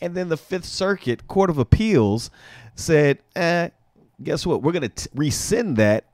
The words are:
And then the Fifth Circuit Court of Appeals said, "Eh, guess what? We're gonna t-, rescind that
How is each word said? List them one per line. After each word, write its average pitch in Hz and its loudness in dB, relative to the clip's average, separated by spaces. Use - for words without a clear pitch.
And 175 -8
then 180 -4
the 160 0
Fifth 180 -10
Circuit 185 -4
Court 190 2
of 147 -2
Appeals 120 2
said, 147 2
"Eh, 170 0
guess 160 -4
what? 139 -2
We're 156 0
gonna 147 -4
t-, - -12
rescind 156 -2
that 107 2